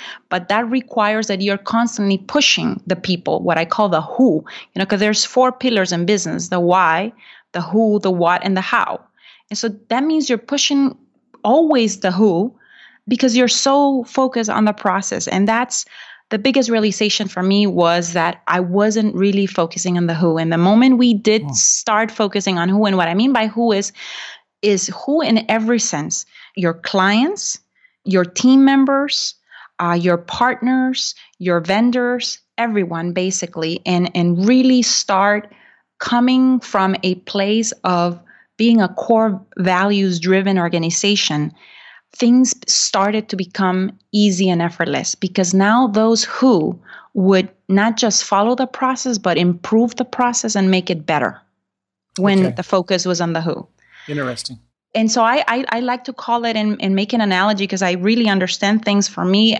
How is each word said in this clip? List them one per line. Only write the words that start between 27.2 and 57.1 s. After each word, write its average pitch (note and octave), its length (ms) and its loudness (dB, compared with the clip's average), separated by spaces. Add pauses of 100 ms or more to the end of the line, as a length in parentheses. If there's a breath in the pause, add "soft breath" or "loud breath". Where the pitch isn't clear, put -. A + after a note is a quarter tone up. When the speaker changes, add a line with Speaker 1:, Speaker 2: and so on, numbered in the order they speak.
Speaker 1:
your F#3 220 2
team C4 400 4
members, C4+ 720 2 (440 loud breath)
uh, F3 180 0
your F3 200 2
partners, B3+ 1000 -2 (240 loud breath)
your F3 220 0
vendors, A#3+ 800 -2 (180)
everyone F3 560 -2
basically, F3 720 -4
and, F3+ 300 0
and F3 300 2
really B3+ 360 4
start G#3 680 0 (500 soft breath)
coming B3+ 600 2
from F#3+ 340 0 (100)
a F#3 120 0
place G#3 560 -2 (140)
of F3 340 0 (380 soft breath)
being A3+ 240 4
a F3+ 140 2
core A3 440 0 (200)
values F#3 600 0
driven F#3+ 400 2
organization, E3+ 920 -2 (640 loud breath)
things B3 400 4 (120)
started G#3 640 -2
to G3+ 60 -6
become F#3 560 -2 (200)
easy G3 380 2
and E3+ 120 2
effortless, E3 520 -4
because F#3 400 -2
now G#3+ 340 4
those A3 360 2
who F3+ 560 0 (340 loud breath)
would F#3+ 360 2 (200)
not G#3+ 280 2
just A3 260 0
follow G#3+ 320 0
the B3+ 100 -2
process, B3+ 540 -4
but E3+ 180 0
improve F3+ 600 0
the B3 80 -4
process A#3+ 500 -2
and F#3+ 160 2
make F#3 180 0
it D#3+ 160 -6
better C#3+ 340 -2 (800)
when G3 280 2
Speaker 2:
Okay. - 100 -4
Speaker 1:
the F3+ 80 -8
focus F#3 420 -2
was F3 160 -2
on E3+ 120 -2
the E3 80 -4
who. - 260 -6 (400 loud breath)
Speaker 2:
Interesting. C3 500 -8 (380)
Speaker 1:
And A3 160 0
so B3 100 2
I, A#3+ 260 2
I, B3 220 -4
I A#3 120 -2
like B3 240 -6
to B3+ 80 -10
call A#3 320 -4
it A3+ 100 -2
and, G#3+ 260 -2
and G3 140 0
make G3+ 180 -2